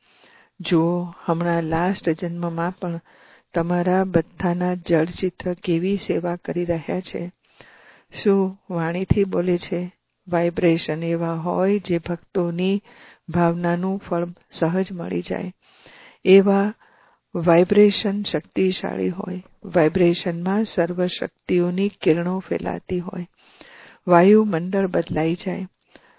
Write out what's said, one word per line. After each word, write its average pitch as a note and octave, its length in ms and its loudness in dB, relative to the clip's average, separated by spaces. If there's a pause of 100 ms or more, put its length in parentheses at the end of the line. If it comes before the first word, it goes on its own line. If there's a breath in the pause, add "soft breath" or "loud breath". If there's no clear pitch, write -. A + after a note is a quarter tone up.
(600 soft breath)
જુઓ, F3 540 0 (120)
હમણાં E3+ 380 0
લાસ્ટ E3+ 460 0
જન્મમાં E3+ 640 -4
પણ E3+ 280 -6 (540 soft breath)
તમારા F3 500 2
બધાના F3+ 720 -2
જળચિત્ર F3 800 -2
કેવી F3+ 440 -2
સેવા F3 380 -4
કરી F3 300 -6
રહ્યા E3+ 340 -4
છે. F3+ 320 -8 (920 soft breath)
શું G3 360 2 (100)
વાણીથી F3+ 540 -2
બોલે F3+ 340 0
છે? F3+ 340 -6 (360)
વાઇબ્રેશન E3+ 760 0
એવા E3 300 -4
હોય F3+ 460 -2
જે F3+ 180 -2
ભક્તોની F3 840 -4 (480 loud breath)
ભાવનાનું F3 680 0
ફળ F3 300 -4 (240)
સહજ F#3 400 -2
મળી F3 300 -6
જાય. F#3 320 -8 (720 loud breath)
એવા G3 480 6 (640 soft breath)
વાઇબ્રેશન G3 880 4
શક્તિશાળી F#3 880 -2
હોય. F3+ 340 -8 (200)
વાઇબ્રેશનમાં F3 1000 2
સર્વ F3+ 440 -2
શક્તિઓની F3+ 840 -2
કિરણો F3+ 500 0
ફેલાતી F3 600 -6
હોય. F3 280 -8 (800 loud breath)
વાયુમંડળ F#3+ 800 6
બદલાઈ E3+ 480 -2
જાય. F#3 320 -6 (520 soft breath)